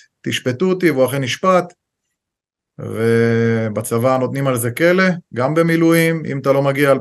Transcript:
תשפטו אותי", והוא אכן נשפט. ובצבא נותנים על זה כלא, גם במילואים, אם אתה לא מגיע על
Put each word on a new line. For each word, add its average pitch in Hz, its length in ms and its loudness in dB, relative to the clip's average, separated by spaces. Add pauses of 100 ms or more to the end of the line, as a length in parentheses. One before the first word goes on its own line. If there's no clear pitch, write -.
(220)
תשפטו 127 440 -4
אותי", 180 240 2
והוא 131 160 2
אכן 135 160 -4
נשפט. 175 520 -2 (1040)
ובצבא 113 1400 0
נותנים 127 280 -4
על 127 100 0
זה 117 140 -4
כלא, 180 340 2 (300)
גם 131 200 -2
במילואים, 165 720 2
אם 135 120 -6
אתה 135 140 0
לא 139 100 2
מגיע 139 280 2
על 131 100 4